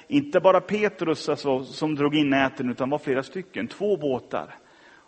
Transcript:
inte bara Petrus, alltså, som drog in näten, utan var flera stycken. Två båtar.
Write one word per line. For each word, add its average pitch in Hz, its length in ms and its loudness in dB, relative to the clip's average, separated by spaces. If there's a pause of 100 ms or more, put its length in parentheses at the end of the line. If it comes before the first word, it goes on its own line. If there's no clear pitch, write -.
inte 143 320 2
bara 185 220 6
Petrus, 190 680 -2
alltså, 139 340 0
som 156 320 -4
drog 143 200 0
in 147 140 4
näten, 135 400 0
utan 127 200 -4
var 147 80 0
flera 135 260 -2
stycken. 131 440 -8
Två 202 300 -2
båtar. 127 580 -4 (520)